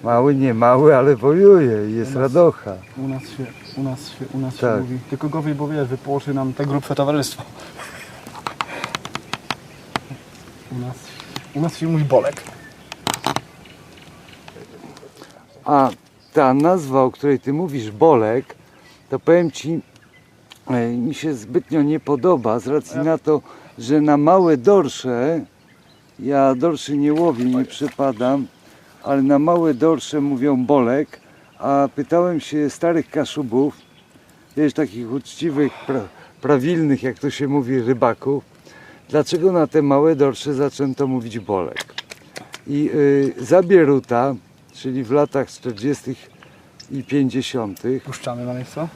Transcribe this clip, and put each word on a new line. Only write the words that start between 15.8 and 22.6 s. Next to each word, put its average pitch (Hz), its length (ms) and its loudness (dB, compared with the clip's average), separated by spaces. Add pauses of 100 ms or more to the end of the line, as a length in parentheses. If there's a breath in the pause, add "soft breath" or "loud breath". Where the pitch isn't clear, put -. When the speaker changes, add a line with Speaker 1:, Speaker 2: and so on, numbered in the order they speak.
Speaker 1:
ta 131 200 4
nazwa, 143 500 2
o 127 80 2
której 139 280 0
ty 139 140 -4
mówisz, 143 380 -6
bolek, 117 640 2 (540 soft breath)
to 135 100 -4
powiem 165 320 2
ci, 160 280 -6 (920)
e, 120 200 -2
mi 120 240 -2
się 151 200 -4
zbytnio 127 480 -2
nie 147 180 2
podoba 127 600 0
z 117 80 -8